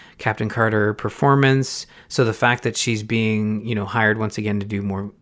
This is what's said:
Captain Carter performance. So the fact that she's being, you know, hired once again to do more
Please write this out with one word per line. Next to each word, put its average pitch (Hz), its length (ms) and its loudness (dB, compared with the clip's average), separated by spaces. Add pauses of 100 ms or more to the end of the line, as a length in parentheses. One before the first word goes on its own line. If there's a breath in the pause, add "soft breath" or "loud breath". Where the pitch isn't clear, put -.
(180 loud breath)
Captain 107 300 -2
Carter 110 460 2
performance. 135 920 2 (220 loud breath)
So - 160 2
the 110 80 2
fact 120 320 0
that 113 120 -2
she's 110 280 -2
being, 107 600 0
you 113 120 -4
know, 101 80 -2
hired 107 340 2
once 107 180 -4
again 104 220 -2
to 101 80 -4
do 101 160 -4
more 98 400 -6